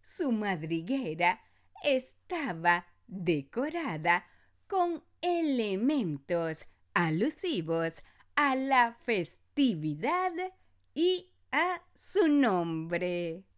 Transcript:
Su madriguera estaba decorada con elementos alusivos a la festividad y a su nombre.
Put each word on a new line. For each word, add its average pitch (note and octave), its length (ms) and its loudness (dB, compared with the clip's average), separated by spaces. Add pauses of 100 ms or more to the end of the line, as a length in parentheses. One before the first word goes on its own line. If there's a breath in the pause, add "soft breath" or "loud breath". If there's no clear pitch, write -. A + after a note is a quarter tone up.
Su C#4+ 320 -2
madriguera F3 1080 -2 (400 soft breath)
estaba A3+ 1040 0 (200)
decorada F3+ 1200 -2 (400 soft breath)
con F4 380 -2 (160)
elementos G#3+ 1400 0 (300)
alusivos E3 1080 0 (320 soft breath)
a C#4 220 2
la C4 380 2
festividad A3 1400 -2 (640)
y F4+ 360 0 (200)
a E4+ 320 0 (120)
su - 340 2
nombre. F3 1160 0 (140)